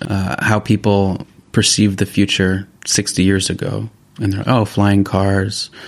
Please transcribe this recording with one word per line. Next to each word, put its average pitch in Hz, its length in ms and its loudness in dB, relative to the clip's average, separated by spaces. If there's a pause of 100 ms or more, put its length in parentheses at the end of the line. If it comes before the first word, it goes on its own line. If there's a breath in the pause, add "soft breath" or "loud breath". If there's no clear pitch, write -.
uh, 95 300 -2
how 107 220 2
people 101 640 0 (240)
perceived 104 480 2
the 101 60 0
future 95 600 0 (200)
sixty - 400 0
years 95 240 2
ago. 101 400 -6 (320)
And 101 120 0
they're, 101 140 -6
"Oh, 117 180 2
flying 101 380 2
cars, 98 680 -2 (180 loud breath)